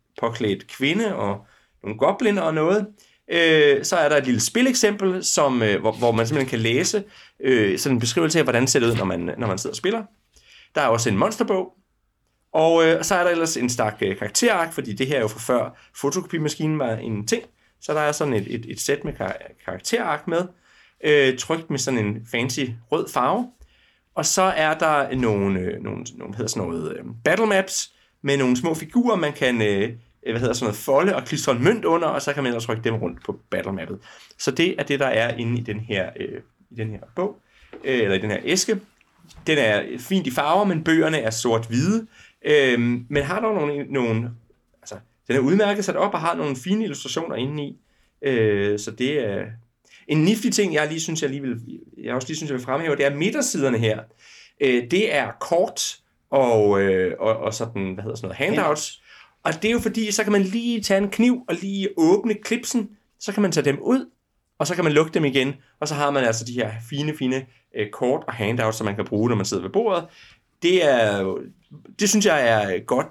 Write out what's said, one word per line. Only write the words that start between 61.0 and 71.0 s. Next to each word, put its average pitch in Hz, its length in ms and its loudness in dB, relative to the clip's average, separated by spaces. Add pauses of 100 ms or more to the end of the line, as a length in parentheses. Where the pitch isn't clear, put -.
en 202 80 0
kniv 247 380 2
og 170 140 -2
lige 196 360 -4
åbne 196 360 4 (100)
klipsen, 233 460 -4 (300)
så - 120 -8
kan 208 100 -2
man 190 100 2
tage 151 140 0
dem 143 160 2
ud, 254 240 0 (540)
og 156 80 0
så 175 80 -2
kan 175 80 0
man 156 100 2
lukke 160 200 4
dem 165 120 2
igen, 135 280 0 (260)
og 147 80 -4
så 151 80 -6
har 143 160 0
man 139 120 0
altså 117 220 0
de 120 80 -10
her 113 180 -4 (180)
fine, 151 280 -4
fine, 131 280 -2 (300)
øh, 104 140 -4
kort 151 380 -2
og 127 60 -8
handouts, 113 440 -2
som 110 80 -4
man 101 100 -2
kan 104 100 -4
bruge, 110 240 0
når 120 60 2
man 98 100 0
sidder 92 180 -2
ved 92 80 -8
bordet. 190 320 0 (600)
Det 175 280 4
er 107 300 4